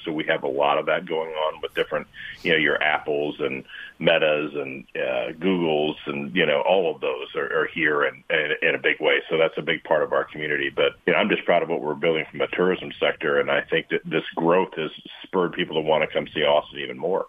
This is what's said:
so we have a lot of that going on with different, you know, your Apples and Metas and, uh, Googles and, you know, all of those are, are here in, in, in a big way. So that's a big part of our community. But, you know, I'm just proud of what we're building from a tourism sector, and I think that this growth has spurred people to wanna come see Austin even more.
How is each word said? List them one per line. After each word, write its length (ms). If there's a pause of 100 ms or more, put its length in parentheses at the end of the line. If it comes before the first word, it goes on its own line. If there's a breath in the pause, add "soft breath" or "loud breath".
so 80
we 120
have 180
a 60
lot 280
of 100
that 200
going 240
on 320
with 120
different, 320 (360 loud breath)
you 100
know, 60
your 240
Apples 580
and 240 (340 loud breath)
Metas 560
and, 300 (100)
uh, 440
Googles 640
and, 320
you 80
know, 160
all 340
of 60
those 340
are, 280
are 40
here 380
in, 240
in, 400
in 60
a 40
big 220
way. 200 (100)
So 80
that's 180
a 60
big 220
part 180
of 100
our 120
community. 440
But, 240 (140)
you 80
know, 40
I'm 120
just 160
proud 160
of 80
what 100
we're 140
building 360
from 120
a 60
tourism 520
sector, 400
and 100
I 120
think 260
that 160
this 200 (100)
growth 420
has 140 (320)
spurred 320
people 220
to 40
wanna 260
come 280
see 80
Austin 380
even 180
more. 300